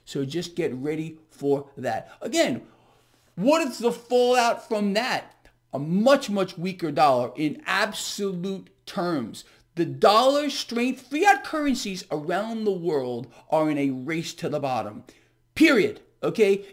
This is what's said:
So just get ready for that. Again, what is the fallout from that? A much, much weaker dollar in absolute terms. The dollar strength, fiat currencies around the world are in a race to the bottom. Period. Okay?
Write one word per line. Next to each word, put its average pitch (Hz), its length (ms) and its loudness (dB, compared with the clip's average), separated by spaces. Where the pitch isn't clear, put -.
So 139 200 -6
just 165 320 -8
get 151 180 -2
ready 156 440 -6
for 139 460 -2
that. 120 340 -6
Again, 269 420 0
what 285 260 4
is 254 160 -6
the 226 140 0
fallout 247 720 2
from 208 280 -2
that? 220 560 -4
A 131 60 -6
much, 208 500 2
much 196 300 -2
weaker 180 320 -6
dollar 139 460 4
in 147 280 -2
absolute 190 1040 -4
terms. 165 600 -4
The 165 120 -2
dollar 233 640 4
strength, 247 500 -4
fiat 403 440 2
currencies 262 680 -4
around 196 540 -4
the 202 80 2
world 139 540 -2
are 156 220 2
in 143 80 0
a 139 120 0
race 139 440 -6
to 165 160 -6
the 147 100 -4
bottom. 117 440 -6
Period. 269 480 4
Okay? 196 500 2